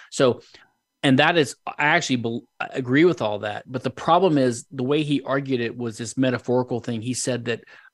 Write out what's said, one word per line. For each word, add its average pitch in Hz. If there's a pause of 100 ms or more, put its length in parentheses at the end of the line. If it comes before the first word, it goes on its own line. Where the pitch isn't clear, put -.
(120)
So, 127 (600)
and 131
that 156
is, 147 (100)
I -
actually 147
bel-, 117 (120)
I -
agree 135
with 170
all 104
that, 104
but 127
the -
problem 165
is 127
the 135
way 143
he 147
argued 135
it 117
was 120
this 117
metaphorical 127
thing. 117
He 120
said 120
that, 117 (300)